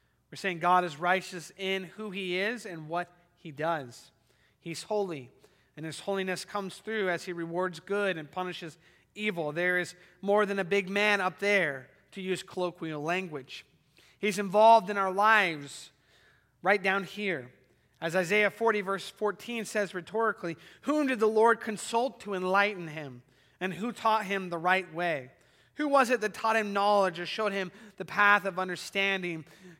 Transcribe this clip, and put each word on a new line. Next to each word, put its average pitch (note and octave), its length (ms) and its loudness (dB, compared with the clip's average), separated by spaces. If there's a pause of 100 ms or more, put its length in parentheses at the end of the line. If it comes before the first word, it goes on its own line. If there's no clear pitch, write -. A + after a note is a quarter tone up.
(300)
we're - 60 -14
saying F3+ 240 -4
God F3+ 240 6
is D#3 120 -6
righteous F3+ 600 -2
in F#3+ 280 -2
who G#3 260 -10
he F#3 280 -4
is A3 260 -2
and E3 240 -12
what E3+ 240 -6 (240)
he - 140 -16
does. D3 640 -6 (480)
He's E3 240 -10
holy, F3+ 480 -4 (440)
and D3+ 80 -12
his D#3 160 -10
holiness F#3+ 440 -4
comes G3 340 -6
through G#3+ 320 -4
as E3+ 140 -4
he F#3 80 -8
rewards E3+ 480 -4
good G3 360 -2
and D3+ 140 -12
punishes F3 480 -8 (380)
evil. F3 340 -2
There F3+ 280 2
is - 180 -4 (240)
more G3+ 260 4
than G3 140 -2
a F#3 40 0
big F#3+ 240 0
man G3+ 320 2
up F#3 200 -2
there, E3+ 500 0 (220)
to G3 80 -12
use F#3 240 -4
colloquial E3+ 580 -6
language. D#3+ 640 -6 (520)
He's G3+ 200 0
involved G#3 520 8
in G#3 60 -2
our F#3+ 160 0
lives F#3+ 760 2 (720)
right F#3+ 200 4
down G3 220 2
here. E3 480 -6 (480)
As E3 140 -4
Isaiah F#3+ 360 4
forty, A3 300 2
verse F#3+ 300 -6
fourteen G#3+ 540 -6
says G#3 300 -4
rhetorically, F#3+ 600 -2 (260)
"Whom D4 260 0
did B3+ 100 -2
the A3 80 4
Lord A3 340 6
consult A#3 600 -2
to G3+ 140 -8
enlighten F#3 540 0
him? C#3+ 340 -12 (360)
And F#3 160 -4
who G#3+ 160 -4
taught A3 360 2
him F#3+ 240 -4
the E3+ 80 -4
right F3+ 340 2
way? D#3 400 -4 (440)
Who D4+ 100 -2
was C4+ 240 4
it A#3+ 100 0
that G#3 140 -4
taught A3 220 0
him G#3 160 0
knowledge G3+ 480 2
or F3 60 -8
showed G#3+ 260 -2
him F#3+ 180 -4 (260)
the F3+ 80 -10
path G3+ 400 4
of F3+ 140 -4
understanding?" F#3 880 -2 (340)